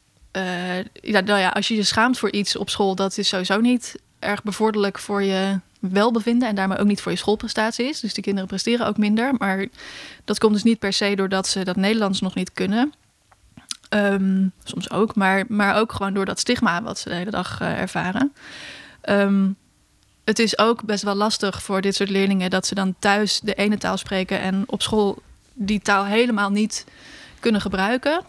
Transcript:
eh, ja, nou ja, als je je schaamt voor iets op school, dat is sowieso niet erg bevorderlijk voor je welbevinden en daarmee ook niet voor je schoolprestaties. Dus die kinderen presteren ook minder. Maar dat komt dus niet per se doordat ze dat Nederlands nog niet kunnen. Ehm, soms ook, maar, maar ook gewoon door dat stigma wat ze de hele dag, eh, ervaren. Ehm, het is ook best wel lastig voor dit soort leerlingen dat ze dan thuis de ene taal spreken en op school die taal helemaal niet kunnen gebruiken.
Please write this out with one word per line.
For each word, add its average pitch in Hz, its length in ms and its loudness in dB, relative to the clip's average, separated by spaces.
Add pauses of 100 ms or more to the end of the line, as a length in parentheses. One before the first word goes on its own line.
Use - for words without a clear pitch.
(300)
eh, 180 480 -4 (140)
ja, - 280 0
nou 202 200 4
ja, 185 80 4
als 196 200 0
je 233 60 0
je 214 80 2
schaamt 233 360 2
voor 202 140 0
iets 202 240 -2
op - 140 -4
school, 196 240 0
dat 196 240 -2
is 202 100 -2
sowieso 196 320 0
niet 247 380 0 (200)
erg 202 240 -4
bevorderlijk 208 560 0
voor 202 240 -2
je 190 380 0 (200)
welbevinden 226 680 2
en 214 60 -2
daarmee 190 240 0
ook 202 80 2
niet 202 140 2
voor 175 120 -4
je 175 60 -2
schoolprestaties. 226 800 -2
Dus 208 140 -6
die 202 100 -6
kinderen 196 240 -2
presteren 233 380 0
ook 208 100 -2
minder. 220 420 2
Maar 196 280 0 (580)
dat 208 140 -4
komt 214 140 4
dus 208 100 2
niet 226 160 4
per 196 140 -2
se 202 240 2
doordat 190 300 0
ze 190 180 -2
dat 180 120 0
Nederlands 196 440 2
nog 185 140 -2
niet 185 180 -4
kunnen. 220 400 0 (960)
Ehm, 196 580 2 (180)
soms - 260 -8
ook, 214 240 0
maar, 190 340 2
maar 202 280 2
ook 220 160 0
gewoon 196 220 -4
door 196 100 0
dat 190 140 -4
stigma 190 440 0
wat - 160 -8
ze - 100 -10
de - 60 -4
hele 180 160 -4
dag, - 300 -6
eh, 170 200 -2
ervaren. 185 520 -2 (680)
Ehm, 196 480 2 (760)
het 220 140 0
is 226 200 2
ook 226 260 2
best 208 180 -2
wel 202 120 -2
lastig 208 480 -2
voor 190 180 -2
dit 196 140 0
soort 196 160 0
leerlingen 196 400 2
dat 185 160 0
ze - 80 -4
dan 190 240 0
thuis 202 420 2
de 208 140 -2
ene 208 240 0
taal 185 180 -2
spreken 190 440 -2
en 190 260 -2
op - 160 -6
school 208 400 0 (320)
die 208 260 -2
taal 196 240 2
helemaal 208 460 2
niet 208 340 0 (560)
kunnen 220 200 2
gebruiken. 233 680 0